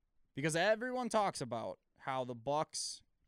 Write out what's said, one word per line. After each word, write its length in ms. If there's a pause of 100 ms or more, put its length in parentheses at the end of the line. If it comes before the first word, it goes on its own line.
(340)
because 220
everyone 520
talks 320
about 380 (200)
how 260
the 100
Bucks 640 (280)